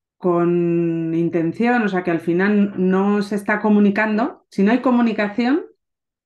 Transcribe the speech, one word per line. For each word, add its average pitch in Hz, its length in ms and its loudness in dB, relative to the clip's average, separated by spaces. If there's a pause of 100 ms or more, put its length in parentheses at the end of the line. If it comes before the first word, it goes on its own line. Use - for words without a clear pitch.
(180)
con 170 960 0
intención, 170 720 0
o 202 60 -2
sea, 180 160 -2
que 175 60 -2
al 165 100 -2
final 202 560 0
no 190 460 2
se 208 120 -6
está 208 240 -4
comunicando, 208 920 0
si 196 140 -2
no 208 80 2
hay 247 80 2
comunicación, 240 840 0 (600)